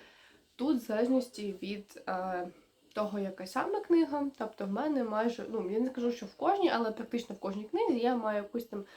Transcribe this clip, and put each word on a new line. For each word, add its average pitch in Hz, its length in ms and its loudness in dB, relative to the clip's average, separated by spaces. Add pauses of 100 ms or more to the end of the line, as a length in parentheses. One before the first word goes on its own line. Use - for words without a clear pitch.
(560)
тут 269 200 2
в 233 100 -4
залежності 233 640 2 (100)
від, 202 460 -8
е, 185 400 -2 (460)
того, 208 240 -2
яка 190 280 -6
саме 392 340 -2
книга. 294 580 4
Тобто 214 280 -4
в 196 40 -4
мене 262 340 2
майже, 220 440 0
ну, 214 220 -2
я 220 100 2
не 254 80 2
скажу, 240 240 0
що 214 140 -8
в - 80 -16
кожній, 370 360 4
але 226 220 0
практично 226 420 -6
в - 40 -14
кожній 196 260 -6
книзі 339 340 2
я 247 180 2
маю 214 200 0
якусь 220 280 -4
там 202 200 -8 (120)